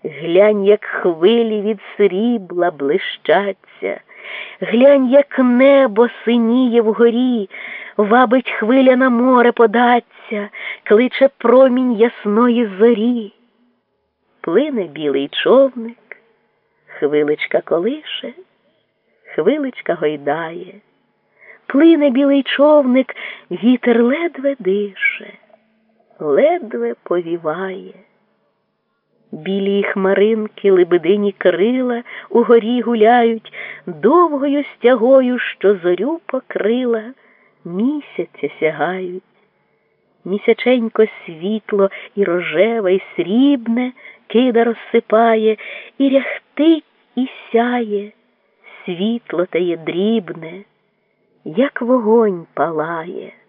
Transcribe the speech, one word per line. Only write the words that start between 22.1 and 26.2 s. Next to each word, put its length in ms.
човник, 720
вітер 520
ледве 560
дише, 760
ледве 840